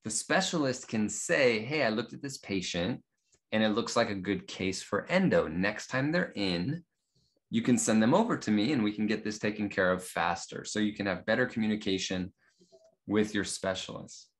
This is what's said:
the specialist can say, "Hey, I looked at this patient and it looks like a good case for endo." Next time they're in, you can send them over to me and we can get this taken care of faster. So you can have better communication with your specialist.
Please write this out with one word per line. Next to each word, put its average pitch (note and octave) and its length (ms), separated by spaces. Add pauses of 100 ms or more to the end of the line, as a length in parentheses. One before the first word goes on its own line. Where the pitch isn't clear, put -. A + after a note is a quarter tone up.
the A2+ 60
specialist D3+ 760
can G#2+ 200
say, B2 520
"Hey, C#3 240
I A2+ 60
looked A2 240
at - 100
this C#3 160
patient F#2+ 600 (520)
and A2 100
it G#2+ 140
looks A2+ 200
like A#2 140
a F#2+ 200
good F#2 180
case F#2+ 340
for - 240
endo." C3 420
Next F#2 380
time C3+ 260
they're F3 240
in, G2+ 480 (680)
you A2+ 100
can B2 160
send A2 240
them A#2+ 140
over A3 220
to - 120
me G#2+ 220
and B2+ 120
we G#2 80
can G#2+ 140
get G#2 180
this G#2+ 140
taken G#2 320
care F#2 220
of F#2 120
faster. - 640
So - 140
you G#2 140
can G2+ 120
have F#2 220
better A#2+ 180
communication G#2 880 (720)
with G#2 300
your G2 100
specialist. - 960